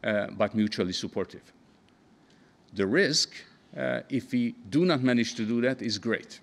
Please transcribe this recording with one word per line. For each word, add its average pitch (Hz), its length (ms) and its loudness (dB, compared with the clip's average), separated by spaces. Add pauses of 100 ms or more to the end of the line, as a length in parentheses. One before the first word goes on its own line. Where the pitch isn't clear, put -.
uh, 104 240 0 (100)
but 104 180 2
mutually 107 380 2
supportive. - 580 -6 (1200)
The 98 100 2
risk, 151 480 2 (420)
uh, 127 320 -2
if 135 240 -4
we 120 240 0 (140)
do 156 160 2
not 151 160 2
manage 123 340 2
to 113 100 -2
do 117 160 0
that, 131 200 0
is 104 160 -4
great - 460 -4